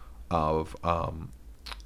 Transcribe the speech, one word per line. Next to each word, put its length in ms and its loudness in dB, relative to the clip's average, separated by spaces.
of, 520 4
um, 500 2